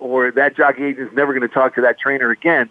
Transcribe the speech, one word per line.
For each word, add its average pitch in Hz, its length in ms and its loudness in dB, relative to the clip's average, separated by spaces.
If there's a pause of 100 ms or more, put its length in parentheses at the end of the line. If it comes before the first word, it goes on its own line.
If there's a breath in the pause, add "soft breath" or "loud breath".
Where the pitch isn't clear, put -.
or 127 320 0
that 139 240 0
jockey 139 260 2
agent 131 280 -6
is 104 40 -18
never 139 180 0
gonna 127 140 -2
talk 131 300 0
to 120 60 0
that 120 180 2
trainer 131 320 -2
again. 139 380 0